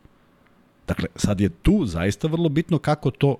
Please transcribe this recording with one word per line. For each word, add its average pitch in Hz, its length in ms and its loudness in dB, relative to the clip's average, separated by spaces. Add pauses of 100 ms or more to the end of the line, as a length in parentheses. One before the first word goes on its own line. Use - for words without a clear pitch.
(880)
Dakle, 85 180 -4 (100)
sad 98 240 0
je 101 100 4
tu 196 340 2
zaista 92 440 -2
vrlo 165 200 0
bitno 151 300 0
kako 151 320 0
to, 139 300 0